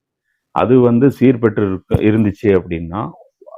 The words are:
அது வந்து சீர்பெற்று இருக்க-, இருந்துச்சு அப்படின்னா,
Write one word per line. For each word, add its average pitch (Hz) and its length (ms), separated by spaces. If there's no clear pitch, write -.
அது 107 240
வந்து 120 320
சீர்பெற்று 113 540
இருக்க-, - 360
இருந்துச்சு 107 480
அப்படின்னா, 87 520